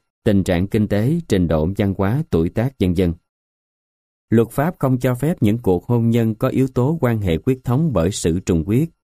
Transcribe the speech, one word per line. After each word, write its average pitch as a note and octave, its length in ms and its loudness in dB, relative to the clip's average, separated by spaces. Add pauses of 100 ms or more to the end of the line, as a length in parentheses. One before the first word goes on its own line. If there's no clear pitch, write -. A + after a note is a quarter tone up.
(240)
tình G2 200 2
trạng F2+ 240 0
kinh G#2+ 200 0
tế, A#2+ 400 0
trình F2+ 200 2
độ D#2+ 300 0
văn G2 200 0
hóa, A2 320 0
tuổi F2 200 0
tác, A2+ 300 -4
vân F#2 140 0
vân. F2 200 0 (1160)
Luật A2+ 200 2
pháp D3 300 -4
không C3 200 0
cho B2+ 160 0
phép D3+ 260 -2
những G#2+ 160 2
cuộc F#2 280 -2
hôn A#2 240 0
nhân A2+ 260 0
có C3 120 -2
yếu C3 200 0
tố C3+ 340 -2
quan A#2 200 0
hệ E2 160 0
quyết B2+ 260 -4
thống C3 300 0
bởi F2 180 0
sự F2 280 -2
trùng E2+ 260 0
quyết, B2+ 240 0 (180)